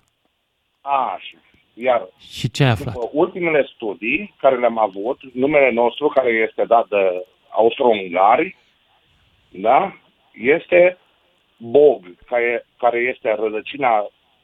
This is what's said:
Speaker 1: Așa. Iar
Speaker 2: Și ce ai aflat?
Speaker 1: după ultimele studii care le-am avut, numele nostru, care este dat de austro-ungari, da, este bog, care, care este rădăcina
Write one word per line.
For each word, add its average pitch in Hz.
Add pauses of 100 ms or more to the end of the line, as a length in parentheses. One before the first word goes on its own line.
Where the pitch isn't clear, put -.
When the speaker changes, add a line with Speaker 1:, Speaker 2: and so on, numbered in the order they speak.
(800)
Speaker 1:
Așa. 123 (380)
Iar 117 (220)
Speaker 2:
Și -
ce -
ai 127
aflat? 107
Speaker 1:
după 120
ultimele 160
studii 117
care 135
le-am 117
avut, 104 (120)
numele 135
nostru, 117
care 131
este 110
dat 113
de 92 (240)
austro-ungari, 110 (920)
da, 131 (360)
este 170 (580)
bog, 117 (220)
care, 120 (120)
care 120
este 123
rădăcina 110 (380)